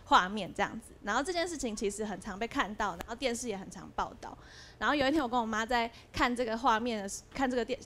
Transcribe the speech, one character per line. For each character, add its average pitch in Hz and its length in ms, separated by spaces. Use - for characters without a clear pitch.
画 190 240
面 202 240
这 202 100
样 - 160
子。 - 140
然 202 100
后 247 80
这 349 120
件 339 120
事 339 120
情 233 180
其 202 160
实 208 140
很 202 160
常 190 180
被 233 80
看 226 280
到， 202 160
然 170 160
后 220 60
电 240 220
视 233 140
也 196 80
很 185 120
常 165 260
报 190 260
道。 - 140
然 214 120
后 277 60
有 285 120
一 277 40
天 320 100
我 247 60
跟 247 120
我 226 60
妈 220 200
在 233 260
看 254 200
这 247 120
个 220 120
画 233 220
面 226 240
的 196 60
时-， - 140
看 269 160
这 254 80
个 226 80
电-， - 200